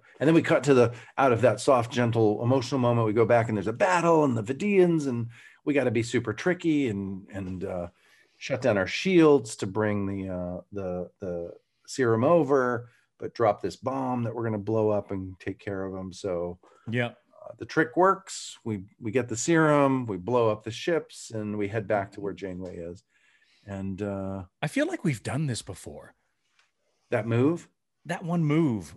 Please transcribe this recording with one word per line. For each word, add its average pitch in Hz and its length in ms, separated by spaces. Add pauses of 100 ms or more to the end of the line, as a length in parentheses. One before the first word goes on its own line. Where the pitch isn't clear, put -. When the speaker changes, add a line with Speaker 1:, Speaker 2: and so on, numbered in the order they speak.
(200)
Speaker 1:
And 131 80
then 165 80
we 156 60
cut 156 240
to 143 80
the, 120 200 (240)
out 131 160
of 110 80
that 110 180
soft, 120 320
gentle, 113 520
emotional 131 360
moment, 120 280
we 104 60
go 113 120
back 117 240
and 107 80
there's 95 100
a 113 60
battle 170 500
and 123 140
the 117 60
Vidians, 165 640
and 117 200 (380)
we 147 80
gotta 127 180
be 117 120
super 117 300
tricky 156 560
and, 98 440
and, 92 320
uh, 90 220 (500)
shut 123 240
down 117 160
our 92 100
shields 151 720
to 110 100
bring 104 380
the, 98 280
uh, 90 280 (100)
the, 90 380 (100)
the 87 320 (360)
serum 117 360
over, 131 680 (300)
but - 160
drop 107 260
this 90 140
bomb 127 480
that 110 100
we're 117 100
gonna 110 140
blow 107 320
up 104 220
and 95 280
take 95 200
care 98 260
of 95 100
'em. 95 160
So 90 460 (320)
Speaker 2:
Yeah. 120 180
Speaker 1:
uh, - 520
the 113 60
trick 160 300
works. - 680
We, 107 200 (160)
we 113 120
get 120 180
the 113 80
serum, 147 680
we 101 120
blow 117 320
up 104 140
the 110 80
ships, - 600
and 107 260
we 101 100
head 101 200
back 101 260
to 104 80
where 98 120
Janeway 90 440
is. 87 260 (600)
And, 98 360
uh, 98 420 (180)
Speaker 2:
I 147 60
feel 302 200
like 359 160
we've 147 200
done 131 240
this 117 140
before. - 520 (960)
Speaker 1:
That 113 160
move? 135 400 (380)
Speaker 2:
That 180 180
one 170 200
move, 143 540